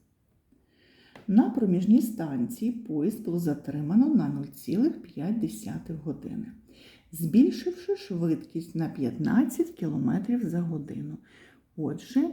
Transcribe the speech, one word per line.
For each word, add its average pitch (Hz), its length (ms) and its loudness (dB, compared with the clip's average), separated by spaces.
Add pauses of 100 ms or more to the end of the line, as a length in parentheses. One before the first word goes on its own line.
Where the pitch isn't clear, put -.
(1300)
На 220 220 8
проміжній 202 520 4
станції 160 680 -4
поїзд 160 520 -4
було 175 160 -2
затримано 160 760 2
на 156 140 2
нуль 139 160 -4
цілих - 560 -2
п'ять 196 380 -4
десятих - 560 -6
години, - 560 -8 (600)
збільшивши 302 840 2
швидкість 165 800 -4
на 165 140 -2
п'ятнадцять 160 800 0
кілометрів 175 800 -2
за 170 120 -2
годину. 151 560 -6 (580)
Отже, 165 580 -2